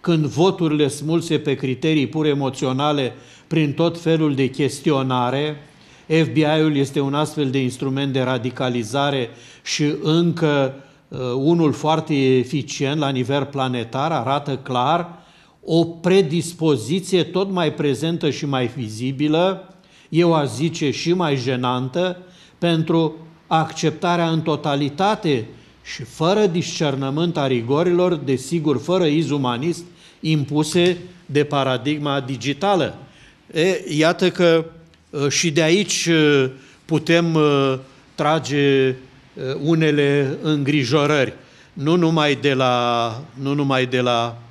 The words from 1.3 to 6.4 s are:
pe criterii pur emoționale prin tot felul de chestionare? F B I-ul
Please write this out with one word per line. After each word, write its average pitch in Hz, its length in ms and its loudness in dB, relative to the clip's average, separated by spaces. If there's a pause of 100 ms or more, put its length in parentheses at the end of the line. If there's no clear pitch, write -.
pe 139 160 0
criterii 139 520 0
pur 151 200 -2
emoționale 139 840 0 (340)
prin 151 260 0
tot 170 280 0
felul 160 340 2
de 131 140 2
chestionare? 135 1080 0 (500)
F 160 260 2
B 120 40 -2
I-ul 156 400 2